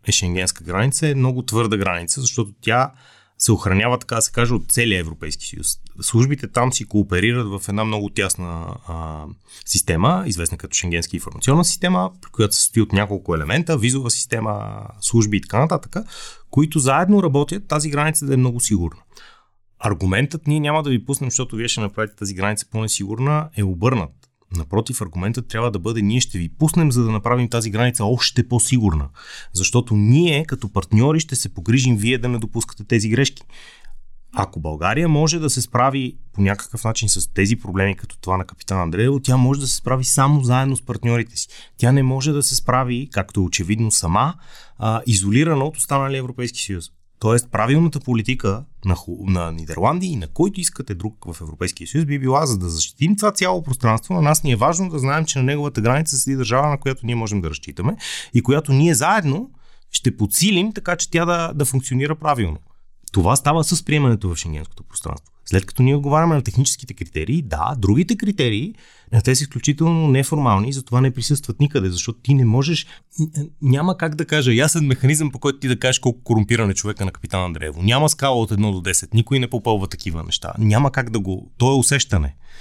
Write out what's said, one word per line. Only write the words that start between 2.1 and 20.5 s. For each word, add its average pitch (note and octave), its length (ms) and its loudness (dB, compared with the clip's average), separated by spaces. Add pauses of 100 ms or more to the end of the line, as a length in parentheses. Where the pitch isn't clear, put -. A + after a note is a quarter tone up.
защото A#2 300 -2 (100)
тя B2+ 300 2 (460)
се - 140 2
охранява, G#2+ 480 2
така - 160 -8
да A2+ 60 0
се - 100 -2
каже, A#2+ 220 2
от - 180 -2
целия A2+ 280 2
Европейски D#2+ 460 -8
съюз. - 220 -8 (340)
Службите C3 460 2
там B2 260 0
си G#2+ 120 -4
кооперират G#2 640 0 (140)
в - 80 -10
една G#2 160 -2
много G#2 240 -4
тясна, F2 560 -4 (220)
а, D#2+ 380 -10 (400)
система, C3 600 0
известна E2+ 300 -4
като - 180 -10
Шенгенска E2+ 400 -2
информационна C#3+ 500 2
система, F3+ 460 0 (100)
при - 100 -20
която G#2 220 2
се - 80 0
състои - 200 2
от G2+ 120 0
няколко G2 420 0
елемента, C3+ 420 0
визова B2 340 0
система, G#2 680 -4 (200)
служби G#2+ 360 2
и - 40 0
така - 180 -2
нататък, - 360 -2 (540)
които D#3 300 2
заедно F3 440 4
работят D3 440 0
тази D3+ 220 0
граница D3 360 -2
да C3+ 80 0
е C3+ 40 4
много B2+ 220 2
сигурна. F2 420 -2 (800)
Аргументът G#2 680 -2
„ние D3+ 120 2